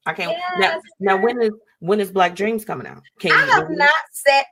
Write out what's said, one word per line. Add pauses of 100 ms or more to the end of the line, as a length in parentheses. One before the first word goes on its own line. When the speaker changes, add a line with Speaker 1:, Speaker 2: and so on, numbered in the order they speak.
Speaker 1:
I
can't. (280)
Now,
Speaker 2:
Yes, (180)
Speaker 1:
now,
Speaker 2:
yes.
Speaker 1:
when
is, (300)
when
is
Black
Dreams
coming
out? (180)
Can
Speaker 2:
I
Speaker 1:
you
Speaker 2:
have
Speaker 1:
release
Speaker 2:
not (200)
set